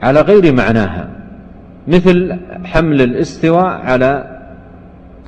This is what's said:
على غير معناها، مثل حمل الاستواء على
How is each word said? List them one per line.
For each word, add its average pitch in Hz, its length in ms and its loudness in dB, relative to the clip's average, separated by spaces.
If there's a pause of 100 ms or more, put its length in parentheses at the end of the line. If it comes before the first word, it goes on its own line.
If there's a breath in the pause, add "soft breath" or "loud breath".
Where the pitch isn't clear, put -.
على 139 180 2
غير 180 320 4
معناها، 101 540 0 (800)
مثل 180 500 2 (260)
حمل 160 380 0
الاستواء 165 640 0
على 131 720 -2 (880)